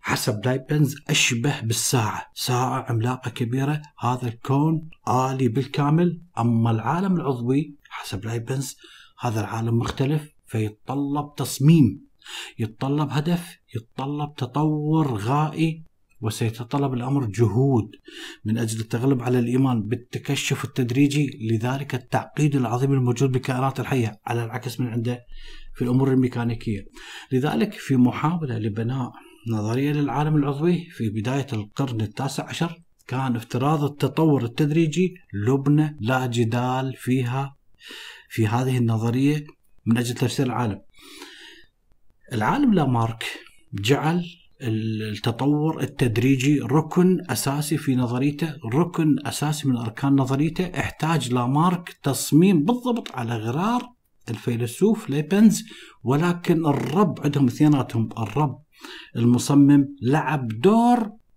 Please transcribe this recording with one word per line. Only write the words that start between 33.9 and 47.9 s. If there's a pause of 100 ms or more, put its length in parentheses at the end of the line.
التدريجي (180)
لبنة
لا
جدال
فيها (760)
في
هذه
النظرية (400)
من
أجل
تفسير
العالم. (1500)
العالم
لامارك (480)
جعل (380)
التطور
التدريجي
ركن (120)
أساسي
في